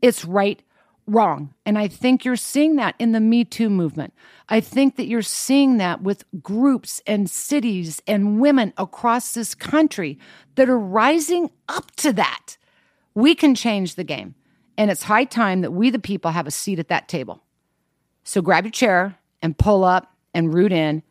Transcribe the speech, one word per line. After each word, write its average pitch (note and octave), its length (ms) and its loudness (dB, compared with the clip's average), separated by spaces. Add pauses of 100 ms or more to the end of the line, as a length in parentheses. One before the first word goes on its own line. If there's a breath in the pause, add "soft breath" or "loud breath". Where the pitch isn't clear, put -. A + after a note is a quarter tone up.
It's B3 240 2
right G3 340 -2 (480)
wrong. F3 460 0 (120)
And G#3+ 120 0
I G#3+ 100 -2
think B3+ 360 0
you're B3+ 120 -2
seeing D4+ 420 0
that A3 220 -2
in A#3 120 2
the A3+ 80 2
Me A3+ 240 4
Too A3+ 260 -2
movement. E3 440 -2 (360 soft breath)
I A3 100 2
think C4 360 0
that B3 120 -6
you're A3+ 140 -2
seeing C4 560 2
that F3+ 240 -2
with G3 220 -4 (180)
groups A#3+ 680 -2
and G3+ 220 0
cities G3+ 800 -4
and G#3 320 0
women C4 380 2
across A#3 560 -2
this A3+ 220 -8
country A#3+ 640 -2 (360 soft breath)
that B3+ 140 4
are B3+ 100 2
rising D4 680 0 (180)
up - 300 -10
to D4 160 0
that. E3 440 -4 (560)
We C#4 220 4
can C#4+ 200 4
change G3+ 400 -2
the F3+ 80 -8
game. A#2 320 -10 (420)
And G#3+ 120 2
it's F#3 140 -4
high A3 220 2
time G3 360 0
that D#3+ 100 -4
we, G3+ 180 2
the A#3+ 100 -2
people, F#3+ 320 -6
have D#3+ 160 -4
a D3+ 40 -10
seat F#3 280 -6
at E3 80 -6
that D#3+ 200 -2
table. B2+ 360 -8 (800)
So - 180 -2
grab F3 240 2
your A3 60 -8
chair F#3+ 460 0 (240)
and E3 160 -4
pull G3+ 260 4
up F3+ 300 2 (200)
and E3 200 0
root F#3 180 4
in D#3 400 0